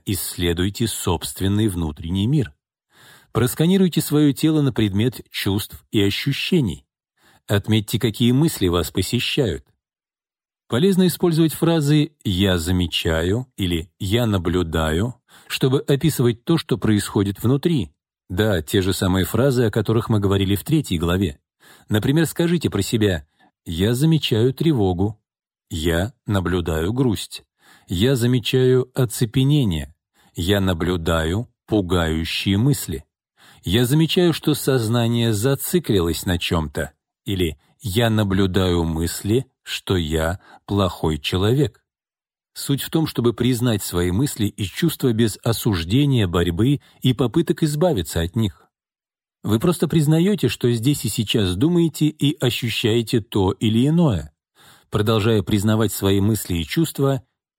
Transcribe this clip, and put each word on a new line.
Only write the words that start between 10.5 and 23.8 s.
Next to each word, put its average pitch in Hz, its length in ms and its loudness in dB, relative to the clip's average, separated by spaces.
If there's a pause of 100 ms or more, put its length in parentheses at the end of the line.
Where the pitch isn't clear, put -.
Полезно 180 400 2
использовать 165 460 2
фразы 151 580 2 (140)
«я 95 320 2
замечаю» 87 960 -2
или 87 340 -4 (100)
«я 113 260 0
наблюдаю», 85 920 -2 (320)
чтобы 135 320 0
описывать 139 640 0
то, 165 140 2
что 131 200 -4
происходит 101 640 0
внутри. 135 520 0 (340)
Да, 98 340 0
те 98 200 0
же 95 100 0
самые 95 320 0
фразы, 123 400 2
о 107 80 0
которых 113 380 0
мы 107 100 2
говорили 98 360 2
в - 100 -6
третьей 147 320 0
главе. 87 420 0 (480)
Например, 135 380 2
скажите 170 440 0
про 95 120 0
себя: 98 440 0 (380)
«Я 90 300 0